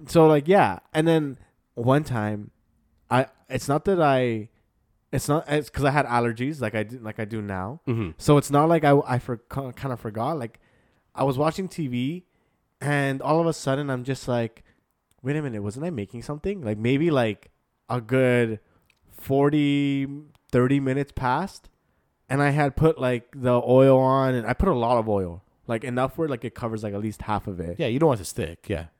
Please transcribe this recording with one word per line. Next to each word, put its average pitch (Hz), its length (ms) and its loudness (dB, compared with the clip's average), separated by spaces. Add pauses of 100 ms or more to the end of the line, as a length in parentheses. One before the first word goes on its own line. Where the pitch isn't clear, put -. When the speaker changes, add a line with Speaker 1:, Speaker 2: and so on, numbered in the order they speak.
Speaker 1:
So, 160 220 6
like, 151 180 4
yeah. 156 320 4 (140)
And 160 160 0
then 151 300 0 (360)
one 131 300 2
time 104 480 -6 (960)
it's 131 200 -6
not 156 180 -2
that 190 140 2
I, 127 480 2 (640)
it's - 160 -4
not, 147 200 0
it's 147 220 -2
'cause 139 140 -2
I 139 60 2
had 143 160 2
allergies 120 540 -2
like 110 140 -4
I 107 100 -2
do, 117 140 -12
like 110 220 -12
I 110 40 -6
do 110 180 -6
now. 101 440 -8
Speaker 2:
Mm-hmm. 113 320 -2
Speaker 1:
So 147 180 4
it's 139 140 0
not 147 180 4
like 165 160 2
I, 143 220 6
I 123 120 -2
for-, 123 200 -8
ki-, 135 380 -10
kinda 131 200 -8
forgot. 117 420 -6
Like, 117 200 -10 (560)
I 131 100 -2
was 135 140 0
watching 160 300 -2
T 160 200 -6
V 131 360 -4 (560)
and 139 420 -2
all 151 180 2
of 165 60 2
a 160 60 2
sudden 139 380 -2
I'm 127 140 -4
just 131 240 -6
like, 120 360 -4 (580)
"Wait 143 140 -4
a 156 60 -4
minute, 113 200 -6
wasn't 117 240 -6
I 180 40 -6
making 117 320 -8
something?" 170 400 -8
Like, 107 160 -4
maybe, 139 320 2
like, 117 400 0 (380)
a 123 120 -4
good 120 580 2 (540)
forty, 143 920 2 (440)
thirty 131 300 4
minutes 135 340 -2
passed 135 540 -4 (600)
and 135 140 0
I 143 80 2
had 143 240 0
put, 160 240 2
like, 127 380 -2
the 123 260 2
oil 131 380 8
on 131 340 2
and 117 120 -4
I 117 80 -2
put 196 140 0
a 165 60 2
lot 120 240 2
of 110 100 0
oil, 92 360 -2 (220)
like, 113 180 -4
enough 127 340 -4
where, 165 80 -2
like, 131 180 -6
it 113 100 -10
covers, 113 280 -6
like, 101 120 -6
at 101 60 -6
least 107 220 -8
half 104 240 -4
of 92 140 -8
it. 85 180 -8
Speaker 3:
Yeah, 160 80 -2
you 117 120 -2
don't 160 100 4
want 113 120 2
it - 40 -12
to - 60 -12
stick. 82 380 -10
Yeah. 82 180 -4 (140)